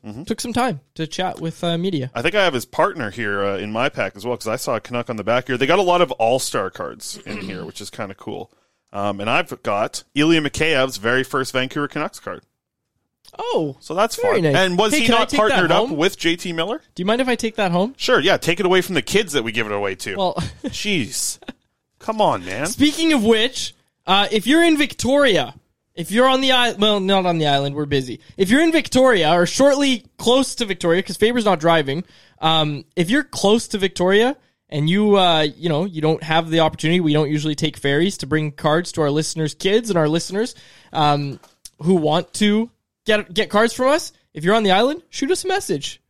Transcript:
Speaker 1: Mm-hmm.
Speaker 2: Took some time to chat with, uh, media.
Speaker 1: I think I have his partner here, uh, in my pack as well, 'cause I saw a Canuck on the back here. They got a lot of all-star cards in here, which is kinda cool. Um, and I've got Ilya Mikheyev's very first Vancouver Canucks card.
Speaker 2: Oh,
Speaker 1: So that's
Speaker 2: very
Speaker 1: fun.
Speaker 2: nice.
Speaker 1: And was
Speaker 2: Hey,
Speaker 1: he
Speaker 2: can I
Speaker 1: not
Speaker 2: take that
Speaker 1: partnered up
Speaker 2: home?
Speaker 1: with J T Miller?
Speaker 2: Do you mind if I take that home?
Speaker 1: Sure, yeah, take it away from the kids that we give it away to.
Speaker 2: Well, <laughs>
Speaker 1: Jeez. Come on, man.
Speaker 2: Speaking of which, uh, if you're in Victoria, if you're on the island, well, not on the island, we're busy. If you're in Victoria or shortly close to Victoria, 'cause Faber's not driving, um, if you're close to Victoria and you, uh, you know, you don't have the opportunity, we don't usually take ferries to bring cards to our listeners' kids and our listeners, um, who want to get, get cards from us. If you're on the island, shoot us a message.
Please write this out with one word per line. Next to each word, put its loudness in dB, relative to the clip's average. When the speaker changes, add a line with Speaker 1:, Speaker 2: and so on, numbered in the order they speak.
Speaker 1:
Mm-hmm. -12
Speaker 2:
Took -6
some -8
time -2
to -8
chat -6
with, -10
uh, -2
media. -4
Speaker 1:
I -4
think -2
I 2
have 2
his -4
partner -2
here, -4
uh, -2
in -8
my 0
pack -4
as -14
well, -4
'cause -12
I -2
saw -4
a -4
Canuck -8
on -8
the -8
back 0
here. -2
They 0
got 4
a 4
lot 2
of 2
all-star -2
cards -12
in -10
here, -10
which -14
is -14
kinda -12
cool. -12
Um, -4
and -4
I've -2
got -2
Ilya 4
Mikheyev's 0
very 0
first -4
Vancouver -4
Canucks -8
card. -12
Speaker 2:
Oh, -4
Speaker 1:
So -12
that's 0
Speaker 2:
very 0
Speaker 1:
fun. 2
Speaker 2:
nice. 4
Speaker 1:
And 2
was 2
Speaker 2:
Hey, 2
Speaker 1:
he 2
Speaker 2:
can 4
I 4
Speaker 1:
not 0
Speaker 2:
take 0
that 4
Speaker 1:
partnered 2
up 2
Speaker 2:
home? -6
Speaker 1:
with 0
J -2
T -8
Miller? -6
Speaker 2:
Do -6
you -4
mind 2
if -2
I 0
take -4
that 0
home? 0
Speaker 1:
Sure, 2
yeah, 4
take -2
it 0
away 4
from -2
the 0
kids 0
that 0
we -6
give -2
it -6
away -2
to. -8
Speaker 2:
Well, 0
<laughs> -8
Speaker 1:
Jeez. -4
Come -4
on, 0
man. -6
Speaker 2:
Speaking 2
of 4
which, 0
uh, 2
if 0
you're 6
in 4
Victoria, 0
if -10
you're 4
on 2
the 2
island, 0
well, 4
not 2
on 2
the 0
island, 0
we're -4
busy. -2
If 2
you're 6
in 4
Victoria 4
or 4
shortly 2
close 2
to -4
Victoria, 0
'cause -10
Faber's 2
not 2
driving, 2
um, 0
if 0
you're 2
close 2
to -4
Victoria 0
and -2
you, 4
uh, 4
you -4
know, 0
you -8
don't 0
have 0
the 2
opportunity, 0
we 2
don't 2
usually -2
take -4
ferries 0
to -12
bring -2
cards 0
to -4
our 0
listeners' -2
kids 0
and 0
our 2
listeners, -2
um, 0
who 4
want 0
to 2
get, 0
get -2
cards 2
from 0
us. 0
If -12
you're 4
on 2
the 4
island, 2
shoot -4
us -2
a -6
message. -4